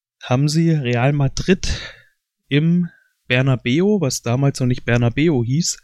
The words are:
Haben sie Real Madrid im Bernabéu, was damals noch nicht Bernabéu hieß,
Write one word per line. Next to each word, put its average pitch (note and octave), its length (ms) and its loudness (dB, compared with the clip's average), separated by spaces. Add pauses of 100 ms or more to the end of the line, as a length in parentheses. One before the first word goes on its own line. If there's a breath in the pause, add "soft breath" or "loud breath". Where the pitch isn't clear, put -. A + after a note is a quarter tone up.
(220)
Haben C#3 260 0
sie E3 220 2
Real B2+ 420 0
Madrid - 680 0 (640 loud breath)
im E3 420 2 (400 loud breath)
Bernabéu, C3+ 720 0
was C3 220 -4
damals C3 380 0
noch B2+ 80 0
nicht - 180 -2
Bernabéu A#2+ 580 2
hieß, C#3 400 -2